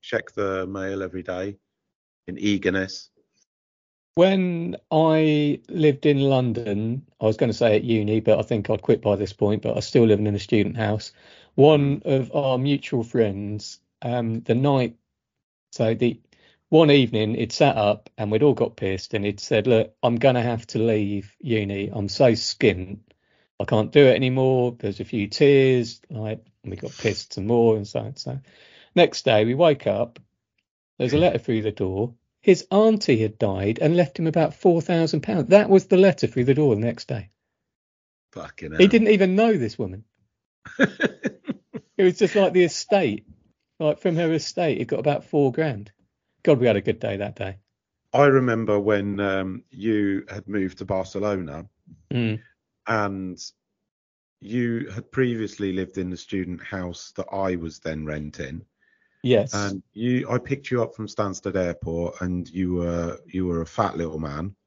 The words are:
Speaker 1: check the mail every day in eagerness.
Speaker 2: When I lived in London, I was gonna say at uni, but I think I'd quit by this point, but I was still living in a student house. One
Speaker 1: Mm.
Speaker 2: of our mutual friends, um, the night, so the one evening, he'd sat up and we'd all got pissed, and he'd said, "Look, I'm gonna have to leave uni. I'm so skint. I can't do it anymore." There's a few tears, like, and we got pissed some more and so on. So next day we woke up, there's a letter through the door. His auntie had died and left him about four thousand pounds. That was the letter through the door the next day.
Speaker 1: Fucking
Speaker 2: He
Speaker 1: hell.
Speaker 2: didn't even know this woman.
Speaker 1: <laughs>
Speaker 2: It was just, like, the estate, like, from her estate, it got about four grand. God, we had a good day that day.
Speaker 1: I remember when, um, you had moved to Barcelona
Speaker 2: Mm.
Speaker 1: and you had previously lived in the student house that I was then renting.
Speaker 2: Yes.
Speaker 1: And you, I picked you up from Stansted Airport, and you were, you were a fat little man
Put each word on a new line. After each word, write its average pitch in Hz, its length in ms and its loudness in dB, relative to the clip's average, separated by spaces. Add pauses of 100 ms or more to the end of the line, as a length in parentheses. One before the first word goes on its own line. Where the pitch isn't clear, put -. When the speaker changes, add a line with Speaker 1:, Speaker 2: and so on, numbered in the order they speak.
Speaker 1:
check - 300 -8
the 95 360 -6
mail 98 360 -8
every 90 200 -10
day 95 340 -8 (680)
in 90 120 -12
eagerness. 95 720 -2 (1040)
Speaker 2:
When 175 600 2 (160)
I 156 680 2 (100)
lived 151 360 0
in 147 140 4
London, 120 880 -2 (120)
I 110 60 -2
was 110 120 4
gonna 120 160 0
say 110 220 2
at 107 80 2
uni, 107 360 0
but 110 180 4
I 113 60 -2
think 113 260 -2
I'd 107 140 -2
quit 120 180 2
by 104 140 2
this 98 180 -6
point, 107 300 -2
but 117 80 -4
I 113 40 -4
was - 120 -6
still 120 180 4
living 107 220 4
in 101 80 -2
a 101 40 -4
student 101 380 0
house. 107 340 -4 (440)
One 143 460 4
Speaker 1:
Mm. - 40 -12 (140)
Speaker 2:
of 127 160 -6
our 131 240 0
mutual 135 440 -2
friends, 107 760 -4 (240)
um, 117 380 -4
the - 120 -2
night, 131 440 0 (720)
so 113 240 0
the 117 260 -2 (480)
one 156 220 6
evening, 117 420 2
he'd 117 180 -4
sat 143 240 2
up 104 400 0
and 107 160 -6
we'd 110 120 2
all 143 100 6
got 113 240 -2
pissed, 95 380 -6
and 101 100 -2
he'd 101 140 -4
said, 107 260 -2
"Look, 113 380 2
I'm 120 140 0
gonna 123 260 2
have 117 240 -4
to - 120 -6
leave 104 600 -2
uni. 101 520 -4
I'm 101 180 -6
so 123 240 4
skint. 98 680 -2 (600)
I 101 60 -4
can't 110 260 0
do 147 140 8
it 127 100 8
anymore." 127 640 0
There's 101 220 -6
a - 60 -8
few 104 220 -4
tears, 131 720 4 (100)
like, 110 320 -8 (180)
and - 80 -14
we 95 80 -10
got - 140 -12
pissed - 420 -6
some 98 140 -6
more 117 300 4
and 104 100 -8
so - 140 -6
on. 110 140 -12
So - 240 -10 (540)
next - 320 2
day 110 180 4
we 120 120 0
woke 151 320 2
up, 101 320 -4 (800)
there's 127 140 0
a 147 40 2
letter 170 220 4
through 110 240 -2
the 107 80 -2
door. 101 420 -4 (280)
His - 300 4
auntie 208 500 4
had 107 180 -4
died 101 400 -2
and 160 160 2
left 175 240 0
him 165 80 0
about 160 260 0
four 170 280 2
thousand 165 400 0
pounds. 170 260 -2
That 202 220 6
was 190 160 6
the - 100 2
letter 185 320 4
through 123 160 -2
the 135 100 4
door 135 220 4
the 104 60 -2
next 117 260 -4
day. 101 220 -10 (1040)
Speaker 1:
Fucking - 400 -16
Speaker 2:
He - 100 -10
Speaker 1:
hell. 196 40 6
Speaker 2:
didn't 226 220 4
even 190 280 4
know 226 180 2
this 120 240 -4
woman. 95 240 -8 (760)
Speaker 1:
<laughs> - 20 -20 (1160)
Speaker 2:
It 202 80 0
was 180 140 2
just, 196 180 0
like, 190 180 2
the 185 100 4
estate, 165 600 0 (540)
like, 151 200 0
from 170 160 -2
her 165 180 0
estate, 156 480 -2
it - 40 -4
got - 140 -4
about 143 260 -2
four 143 260 0
grand. 123 400 -6 (500)
God, 143 180 4
we 123 80 2
had 107 80 4
a 101 60 -2
good 110 180 -4
day 107 180 -6
that 101 180 -8
day. 95 220 -10 (560)
Speaker 1:
I 139 120 6
remember 117 540 2
when, 101 400 -2
um, 95 500 -4
you 101 580 -2
had 98 200 -14
moved 95 320 -6
to 95 60 -12
Barcelona 95 840 -6 (440)
Speaker 2:
Mm. 113 300 -2 (460)
Speaker 1:
and 98 520 -4 (1000)
you 117 480 -4
had 101 220 -14
previously 110 600 -4
lived 92 260 -6
in 92 120 -6
the 90 80 -10
student 90 460 -8
house 90 520 -12
that - 160 -8
I 95 240 -4
was 82 240 -10
then 78 260 -8
renting. 76 600 -10 (560)
Speaker 2:
Yes. 123 320 2
Speaker 1:
And 101 280 -4 (120)
you, 123 360 -4
I 120 80 -2
picked 135 340 -8
you 123 120 -2
up - 120 -10
from 107 120 -12
Stansted 98 480 -6
Airport, 85 680 -6
and 90 280 -6
you 90 240 -4
were, 85 540 -4
you 92 180 -6
were 85 160 -4
a 82 60 -6
fat - 300 -4
little 80 220 -6
man 80 360 -10 (120)